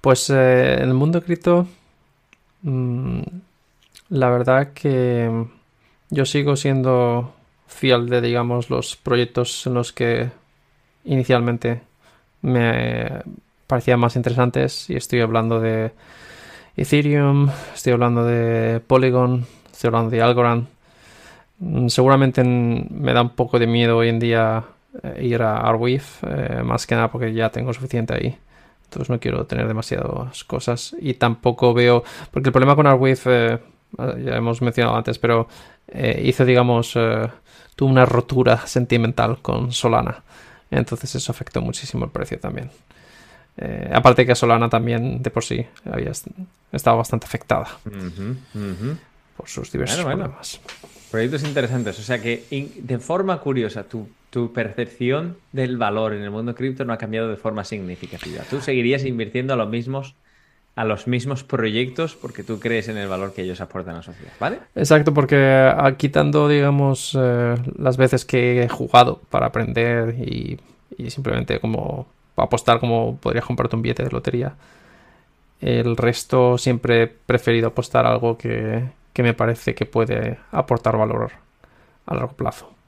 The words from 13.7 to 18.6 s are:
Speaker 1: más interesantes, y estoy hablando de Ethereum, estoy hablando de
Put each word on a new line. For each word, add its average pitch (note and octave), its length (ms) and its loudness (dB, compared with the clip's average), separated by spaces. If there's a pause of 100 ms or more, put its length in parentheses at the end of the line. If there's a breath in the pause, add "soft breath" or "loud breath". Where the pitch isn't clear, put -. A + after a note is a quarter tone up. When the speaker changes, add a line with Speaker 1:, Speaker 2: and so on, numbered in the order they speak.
Speaker 1:
más A#2 160 2
interesantes, B2 720 0
y B2+ 80 -4
estoy B2 240 -2
hablando A2+ 400 0
de A2+ 320 -2 (840 loud breath)
Ethereum, C#3+ 760 4 (240 loud breath)
estoy - 200 0
hablando A#2+ 300 2
de A#2 640 0